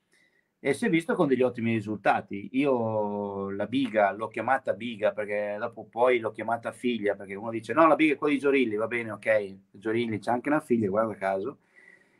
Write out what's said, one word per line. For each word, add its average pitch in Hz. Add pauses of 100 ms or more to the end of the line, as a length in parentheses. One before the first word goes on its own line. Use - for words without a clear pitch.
(580)
e 139
si -
è -
visto 160
con 175
degli 127
ottimi 117
risultati. 107
Io 104
la 101
biga 110
l'ho 110
chiamata 120
biga 104
perché 104
dopo 113
poi 123
l'ho 110
chiamata 113
figlia, 107
perché 98
uno 110
dice: 113
"No, 160
la 156
biga 151
è -
quella 147
di 135
Giorilli", 131
va 110
bene, 117
ok, 101 (140)
Giorilli 110
c'ha 113
anche 123
una 151
figlia, 113
guarda 107
caso. 98 (600)